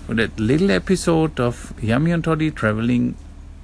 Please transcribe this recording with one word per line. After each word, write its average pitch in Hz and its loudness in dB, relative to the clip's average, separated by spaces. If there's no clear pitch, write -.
for 117 -4
that 107 0
little 156 4
episode 170 2
of 120 -2
Yummy 127 2
and 170 -2
Toddy 156 0
traveling 120 0